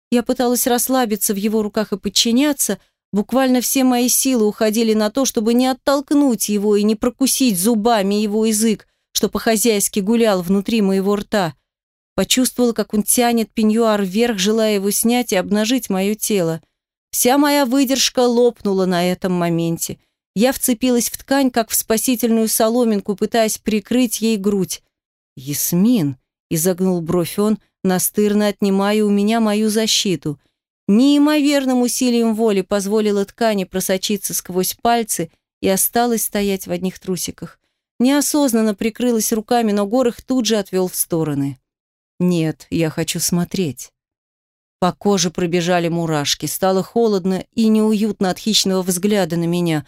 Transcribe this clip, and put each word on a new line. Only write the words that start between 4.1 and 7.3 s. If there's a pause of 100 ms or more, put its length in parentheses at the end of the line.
уходили
на
то,
чтобы
не
оттолкнуть
его
и
не
прокусить